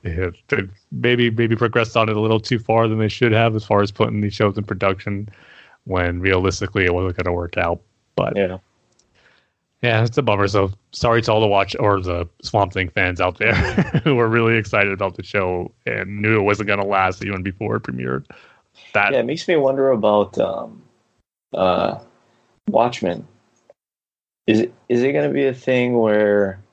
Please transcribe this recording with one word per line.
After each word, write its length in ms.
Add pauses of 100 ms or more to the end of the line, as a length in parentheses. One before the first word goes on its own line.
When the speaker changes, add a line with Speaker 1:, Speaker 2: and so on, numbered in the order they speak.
Speaker 1:
yeah, 300 (160)
they 160 (280)
maybe, 380
maybe 260
progressed 400
on 140
it 80
a 20
little 200
too 180
far 300
than 100
they 100
should 260
have 220
as 100
far 180
as 80
putting 300
these 120
shows 240
in 60
production 680 (540)
when 380
realistically 640
it 100
wasn't 220
gonna 180
work 200
out. 260 (340)
But 200
Speaker 2:
Yeah. 220 (1300)
Speaker 1:
yeah, 200
it's 140
a 60
bummer. 240
So 240 (200)
sorry 300
to 100
all 80
the 60
Watch 340
or 220
the 260 (140)
Swamp 320
Thing 160
fans 320
out 160
there 160
<laughs> 500
who 120
were 120
really 300
excited 340
about 260
the 60
show 480 (140)
and 340
knew 160
it 60
wasn't 240
gonna 180
last 400
even 200
before 320
it 80
premiered. 420 (680)
That 180
Speaker 2:
Yeah, 60
it 80
makes 200
me 80
wonder 360
about, 480
um, 420 (720)
uh, 460 (680)
Watchmen. 580 (1200)
Is 140
it, 140 (160)
is 140
it 100
gonna 160
be 160
a 80
thing 440
where 600 (140)